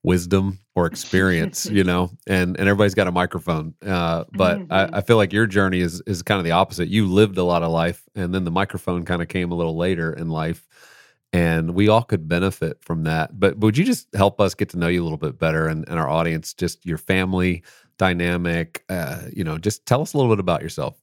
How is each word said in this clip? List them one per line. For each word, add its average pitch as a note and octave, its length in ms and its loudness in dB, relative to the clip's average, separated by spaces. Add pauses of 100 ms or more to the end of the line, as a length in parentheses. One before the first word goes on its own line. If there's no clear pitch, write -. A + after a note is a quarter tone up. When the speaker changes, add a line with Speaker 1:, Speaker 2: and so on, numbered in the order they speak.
Speaker 1:
wisdom F#2 560 0 (160)
or F2 100 2
experience, F2 800 0
Speaker 2:
<laughs> G#2+ 60 -8
Speaker 1:
you G2+ 140 4
know, F2+ 260 0 (160)
and, F2+ 320 0
and G2 80 2
everybody's G2+ 260 4
got F#2+ 140 2
a F2+ 60 -2
microphone. E2 600 -2 (120)
Uh, E2+ 480 -2
but F#2 260 2 (100)
I, F#2+ 140 2
Speaker 2:
Mm-hmm. - 120 0
Speaker 1:
I G2+ 60 2
feel A#2 140 4
like G2+ 160 4
your G#2+ 160 2
journey F#2+ 320 2
is, F2 260 -2
is F2+ 180 -4
kind G2+ 160 0
of F2 40 -2
the E2 80 0
opposite. F2 380 0
You G#2 180 2
lived G2 300 4
a F2+ 80 0
lot F2 180 2
of E2 80 0
life, E2 320 0 (100)
and F#2 220 -4
then F#2+ 80 0
the E2+ 80 -2
microphone F2+ 540 -2
kind F2 160 -2
of E2 80 -6
came F2+ 200 -4
a F2 60 -4
little E2 220 -2
later E2+ 340 -2
in E2+ 160 -8
life, D#2+ 400 -4 (640)
and E2 420 2
we G2+ 140 2
all A2+ 160 4
could D#2+ 240 -4
benefit E2+ 560 -2
from E2 200 -4
that. D#2+ 360 -2
But F#2+ 200 2
would G#2+ 180 2
you F#3 80 2
just - 280 -2
help G2+ 280 2
us F#2+ 140 2
get G2+ 160 -4
to F2+ 60 -8
know E2+ 120 0
you F2+ 120 0
a E2+ 40 -4
little D#2 120 -4
bit D2 220 -8
better D#2+ 300 0
and, D#2 180 -6
and E2+ 100 -6
our D2 120 -2
audience, D#2+ 440 -2
just - 320 -6
your E2 120 -4
family F#2 680 0 (340)
dynamic, F2 920 -2
uh, E2 320 -6 (100)
you F2+ 140 -6
know, D#2 120 -4
just G#2 280 -4
tell B2+ 160 2
us D#3 120 -8
a D3+ 40 0
little A#2+ 180 4
bit G2 60 -4
about F2+ 200 0
yourself. D2+ 420 -8